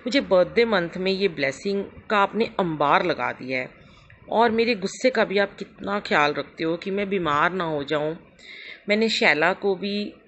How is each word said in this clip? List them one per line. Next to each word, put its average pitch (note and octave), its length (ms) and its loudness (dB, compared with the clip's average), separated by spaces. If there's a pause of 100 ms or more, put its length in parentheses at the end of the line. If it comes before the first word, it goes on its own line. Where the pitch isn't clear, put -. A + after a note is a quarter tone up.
मुझे C4 200 0
birthday F#3 440 4
month F#3+ 320 0
में F#3 160 0
ये F#3+ 160 0
blessing E3+ 560 -2 (260)
का G#3+ 80 2
आपने G3 260 2 (160)
अंबार D#3+ 460 2
लगा B2 260 -2
दिया B2+ 260 -6
है, B2+ 120 -8 (600)
और A3+ 200 4
मेरे A3+ 240 0
गुस्से G3 360 -2
का A3+ 140 2
भी F#3 140 -2
आप G3+ 180 -2
कितना - 440 -8
ख्याल D3 320 2
रखते C#3+ 320 -8
हो E3 120 -2
कि F#3+ 140 -8
मैं G3+ 180 -4
बीमार E3+ 440 0
ना F3+ 120 -4
हो D3+ 200 -4
जाऊँ। D3+ 340 -2 (720)
मैंने A3 200 2
शैला E3+ 440 4
को G3 220 0
भी G#2 400 -6 (140)